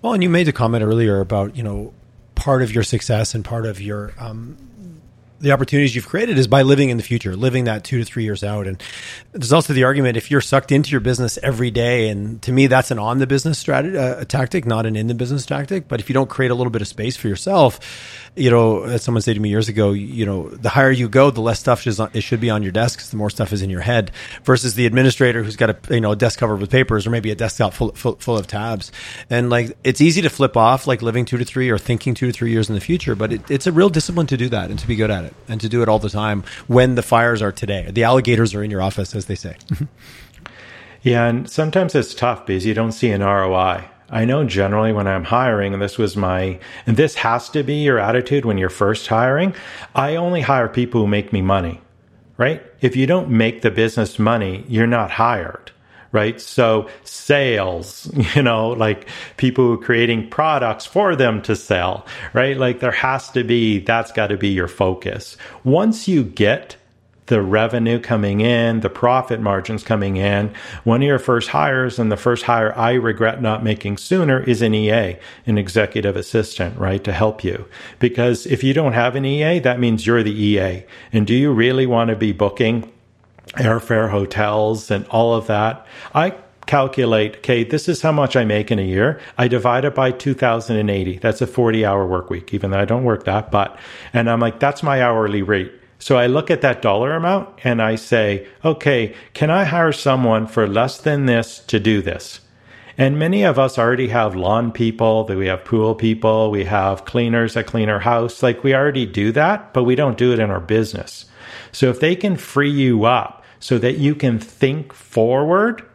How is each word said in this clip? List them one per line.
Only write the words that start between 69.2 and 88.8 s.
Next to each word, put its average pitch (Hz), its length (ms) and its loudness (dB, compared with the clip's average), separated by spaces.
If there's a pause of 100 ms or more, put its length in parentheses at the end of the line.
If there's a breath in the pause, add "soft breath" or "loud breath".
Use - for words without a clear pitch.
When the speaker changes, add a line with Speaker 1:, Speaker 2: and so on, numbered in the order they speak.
Speaker 2:
margins 101 440 -2
coming 98 340 -2
in. 101 360 0 (300 loud breath)
One 117 180 4
of 139 60 2
your 139 100 2
first 117 320 0
hires, 131 480 0
and 110 140 0
the 101 60 -2
first 120 260 0
hire 117 340 0
I 117 180 2
regret 113 460 0
not 110 220 -2
making 101 340 -2
sooner, 151 460 0
is 117 180 0
an 110 140 2
E 107 160 2
A, 101 260 0 (300 loud breath)
an 110 100 2
executive 101 600 -2
assistant, 92 600 -4
right, 95 280 -2
to 101 80 -2
help 107 300 0
you. - 220 -4 (340 loud breath)
Because 120 460 2
if 131 200 -2
you 135 80 2
don't 143 200 2
have 120 220 2
an 135 100 -2
E 143 180 -2
A, 170 180 2
that 123 180 0
means 117 260 2
you're 117 180 4
the 107 220 -2
E 104 140 4
A. 92 260 -4 (280 loud breath)
And 107 120 4
do 107 80 2
you 139 200 4
really 127 340 2
want 117 220 2
to 110 80 -2
be 104 160 0
booking 110 580 0 (640)
airfare, 113 560 0
hotels, 107 800 -2
and 101 160 -2
all 117 260 2
of 110 140 -2
that? 107 400 -2 (260 loud breath)
I 170 220 0 (320)
calculate, 117 680 2
okay, 120 260 2
this 143 240 -2
is 170 140 -2
how 160 100 2
much 143 240 0
I 123 80 4
make 107 280 0
in 107 80 2
a 95 40 0